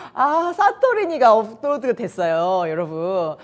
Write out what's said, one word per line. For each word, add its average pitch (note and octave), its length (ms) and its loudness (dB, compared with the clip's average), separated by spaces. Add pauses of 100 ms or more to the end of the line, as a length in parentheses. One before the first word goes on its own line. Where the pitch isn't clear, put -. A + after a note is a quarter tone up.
(140)
아, D#4+ 420 0
산토리니가 G4+ 800 2
업로드가 A#3 600 0
됐어요, F3 760 -2
여러분. D#3+ 760 -4